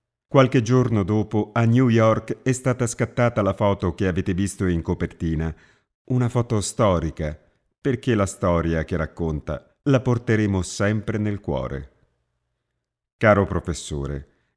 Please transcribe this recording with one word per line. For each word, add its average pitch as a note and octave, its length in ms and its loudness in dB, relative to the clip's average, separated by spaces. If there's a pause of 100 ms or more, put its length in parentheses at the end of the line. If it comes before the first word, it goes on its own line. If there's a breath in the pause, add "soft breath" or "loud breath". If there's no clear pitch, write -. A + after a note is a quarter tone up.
(280)
Qualche C3+ 340 4
giorno A#2 400 2
dopo, G#2 520 0
a A#2 120 2
New A#2+ 240 4
York, A2 540 2
è C3 80 0
stata B2+ 340 -2
scattata A#2 560 -2
la G2 120 2
foto G2 420 0
che G#2 100 -2
avete F#2 300 0
visto F#2+ 320 -2
in E2+ 160 0
copertina. D#2+ 680 -4 (600 soft breath)
Una B2 180 0
foto A#2 320 -2
storica, E2 760 0 (460)
perché B2 320 0
la G2+ 140 2
storia E2 580 -2
che F#2+ 100 -6
racconta D#2 800 -6 (100)
la C3+ 140 4
porteremo A2 640 0
sempre G#2 560 -4
nel G#2 220 -4
cuore. C2+ 520 -8 (1300)
Caro G2+ 300 4
professore, C#2+ 800 -6 (300)